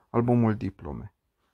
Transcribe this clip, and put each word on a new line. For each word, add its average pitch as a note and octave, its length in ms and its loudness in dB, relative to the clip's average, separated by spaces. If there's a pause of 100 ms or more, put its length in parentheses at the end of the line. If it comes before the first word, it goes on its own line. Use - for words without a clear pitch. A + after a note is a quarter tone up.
albumul A#2+ 460 2
diplome. D#2 580 -10 (400)